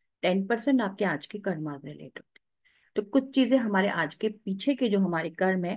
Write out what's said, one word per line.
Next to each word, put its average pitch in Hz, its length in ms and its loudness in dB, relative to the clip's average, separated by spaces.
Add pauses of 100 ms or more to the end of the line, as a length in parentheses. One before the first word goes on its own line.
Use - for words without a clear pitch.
(220)
टेन 190 260 2
परसेंट 240 340 2
आपके 196 240 -2
आज 151 220 -2
के 208 120 -12
कर्मास 151 460 -6
related 151 400 -16
होते - 140 -20
हैं। - 40 -20 (520)
तो 214 60 2
कुछ 269 340 0
चीजें 262 220 6
हमारे 202 300 2
आज 160 280 -2
के 214 140 -2
पीछे 214 460 -4
के 247 140 0
जो 196 100 2
हमारे 170 300 0
कर्म 185 360 0
है, 185 120 -4